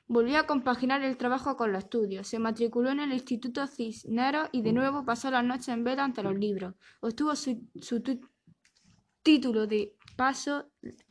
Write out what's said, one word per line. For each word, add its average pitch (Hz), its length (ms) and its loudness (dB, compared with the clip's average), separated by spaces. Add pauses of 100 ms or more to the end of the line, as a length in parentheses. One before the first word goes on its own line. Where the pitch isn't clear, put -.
Volvió 240 300 4
a 311 80 4
compaginar 262 560 0
el 262 140 0
trabajo 254 400 -2
con 220 160 0
los 196 120 -2
estudios. 202 420 -2
Se 226 140 -4
matriculó 226 500 0
en 285 100 0
el 285 120 -2
Instituto 254 560 -4
Cisneros 247 840 -2
y 247 120 -2
de 220 100 2
nuevo 269 320 2
pasó 247 260 -2
las 247 140 2
noches 247 240 -2
en 233 160 -2
vela 262 180 0
ante 240 220 -2
los 196 120 0
libros. 190 380 -4 (260)
Obtuvo 285 360 -2
su, 254 320 -6 (120)
su 233 200 -4
tu-, 254 200 -4 (1000)
título 240 460 6
de 208 260 0 (220)
paso. 277 540 0 (400)